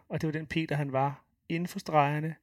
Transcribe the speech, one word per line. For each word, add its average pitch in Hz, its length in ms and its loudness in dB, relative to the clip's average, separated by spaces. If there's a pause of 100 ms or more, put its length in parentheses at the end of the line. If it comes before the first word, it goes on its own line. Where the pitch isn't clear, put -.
og 160 120 -4
det 160 60 0
var 156 40 0
den 156 140 -4
Peter, 160 300 -2
han 143 180 -2
var 139 300 0 (260)
inden 170 180 -2
for 196 120 -8
stregerne 151 640 2